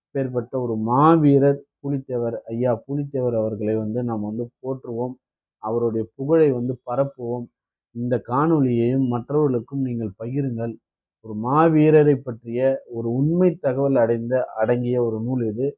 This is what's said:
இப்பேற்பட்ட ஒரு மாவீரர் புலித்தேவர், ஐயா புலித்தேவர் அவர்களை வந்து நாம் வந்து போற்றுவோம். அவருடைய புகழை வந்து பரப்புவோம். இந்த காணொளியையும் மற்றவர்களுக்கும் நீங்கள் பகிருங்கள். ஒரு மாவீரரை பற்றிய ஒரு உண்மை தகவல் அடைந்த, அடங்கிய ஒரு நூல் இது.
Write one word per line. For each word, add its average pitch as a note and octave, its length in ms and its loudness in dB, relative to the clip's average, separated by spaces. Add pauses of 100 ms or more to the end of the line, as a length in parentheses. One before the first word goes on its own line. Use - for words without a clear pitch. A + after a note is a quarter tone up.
இப்பேற்பட்ட B2+ 600 -6
ஒரு A#2 160 -2
மாவீரர் C#3 840 4 (180)
புலித்தேவர், B2+ 580 -4 (100)
ஐயா A#2 280 -2
புலித்தேவர் C3+ 600 -4
அவர்களை G#2+ 400 -2
வந்து A2 260 -4
நாம் A#2 180 -4
வந்து G#2+ 240 -6 (180)
போற்றுவோம். B2+ 520 -6 (480)
அவருடைய A2+ 420 -2 (100)
புகழை D#3 380 2
வந்து B2 220 -4 (120)
பரப்புவோம். B2 600 -4 (480)
இந்த A#2+ 200 -4 (120)
காணொளியையும் C3 800 2
மற்றவர்களுக்கும் B2+ 760 -2
நீங்கள் A#2 380 -4
பகிருங்கள். A#2+ 560 -4 (500)
ஒரு A2 100 -10
மாவீரரை D3+ 800 4
பற்றிய B2+ 720 -4
ஒரு A#2 260 -6
உண்மை E3 420 2
தகவல் C#3 420 0
அடைந்த, A#2 380 2 (220)
அடங்கிய B2 480 0
ஒரு A2 160 -2
நூல் B2 260 -2
இது. A2+ 200 -4 (120)